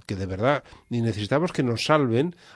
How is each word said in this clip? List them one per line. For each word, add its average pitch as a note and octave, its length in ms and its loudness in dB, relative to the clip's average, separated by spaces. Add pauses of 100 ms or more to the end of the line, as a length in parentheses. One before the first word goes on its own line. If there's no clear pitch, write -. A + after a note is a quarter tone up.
que G#2+ 100 -6
de F#2+ 120 -6
verdad A2 380 0 (260)
ni A#2+ 100 0
necesitamos A#2 500 0
que - 120 -2
nos A#2 240 -2
salven, D3 500 2 (200)